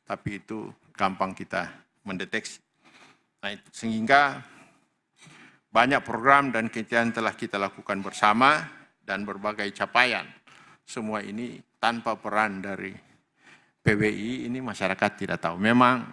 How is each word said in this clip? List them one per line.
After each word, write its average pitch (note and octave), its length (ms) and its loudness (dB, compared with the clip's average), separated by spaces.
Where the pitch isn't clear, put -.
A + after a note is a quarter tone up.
tapi G2+ 400 -8
itu G#2+ 280 -12
gampang F#2+ 480 -2
kita F2 320 -6
mendeteksi. F#2+ 560 -8
Nah, G2+ 80 -8
itu, G2 160 -20
sehingga C3 720 2
banyak B2 320 4
program C3 480 4
dan A2+ 160 0
kegiatan A#2 480 0
telah A2 240 -2
kita G2+ 240 -4
lakukan G2 400 -4
bersama A#2+ 640 4
dan G2 160 -4
berbagai G2+ 480 -6
capaian. G#2 560 0
Semua A2 380 -6
ini G#2+ 400 -10
tanpa A2+ 400 -2
peran G#2 400 0
dari F#2+ 320 -8
P - 140 -12
W G#2 160 2
I, A#2+ 400 -6
ini B2+ 80 -6
masyarakat G#2 560 -2
tidak F2+ 240 -6
tahu. E2 160 -4
Memang A#2+ 480 4